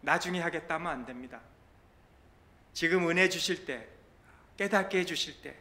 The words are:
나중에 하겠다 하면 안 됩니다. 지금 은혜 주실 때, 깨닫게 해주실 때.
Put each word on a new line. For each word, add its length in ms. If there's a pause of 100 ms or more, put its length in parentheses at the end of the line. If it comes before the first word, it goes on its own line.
나중에 380
하겠다 360
하면 160
안 140
됩니다. 360 (1300)
지금 360
은혜 200
주실 360
때, 220 (680)
깨닫게 420
해주실 420
때. 200